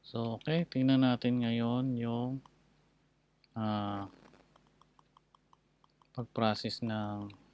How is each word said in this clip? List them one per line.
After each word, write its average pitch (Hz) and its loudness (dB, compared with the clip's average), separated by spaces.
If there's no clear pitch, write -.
So, 117 -4
okay. 165 0
Tingnan 131 4
natin 123 2
ngayon 120 0
yung, 120 -4
ah, 101 -2
pag-process 113 -2
ng 104 -4